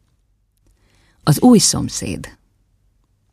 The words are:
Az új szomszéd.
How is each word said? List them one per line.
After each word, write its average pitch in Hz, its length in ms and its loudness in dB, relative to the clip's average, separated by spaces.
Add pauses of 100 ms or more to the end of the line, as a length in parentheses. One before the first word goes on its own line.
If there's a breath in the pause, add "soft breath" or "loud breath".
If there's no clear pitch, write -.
(1200)
Az - 180 0
új 247 180 6
szomszéd. - 800 -6 (960)